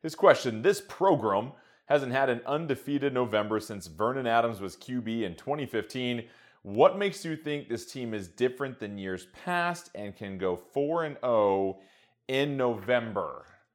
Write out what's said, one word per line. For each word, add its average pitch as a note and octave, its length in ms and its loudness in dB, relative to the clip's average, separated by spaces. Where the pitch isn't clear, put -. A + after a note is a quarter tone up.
His D#3+ 140 -8
question, B2 460 6
"This F#3 180 4
program A#2+ 720 0
hasn't C3+ 260 2
had C3+ 160 2
an A#2+ 160 0
undefeated C#3+ 680 -2
November G#2+ 460 0
since G2+ 280 -10
Vernon A#2 380 -2
Adams A#2 360 2
was F#2+ 160 -8
Q B2+ 240 -6
B A2+ 240 -2
in F2 100 -6
twenty C#3+ 300 -6
fifteen. A#2+ 580 -4
What C#3+ 360 4
makes G3+ 280 -4
you D#3+ 100 -4
think D3 320 -8
this - 240 -6
team A#2+ 220 -6
is F#2+ 160 -8
different B2+ 500 -2
than G2+ 180 -8
years F#2+ 300 -6
past F3 520 -4
and - 200 -10
can G2 220 -10
go F2+ 180 0
four D3 480 -2
and C#3+ 200 -6
oh G2 580 4
in C#3 260 0
November?" G#2+ 920 -2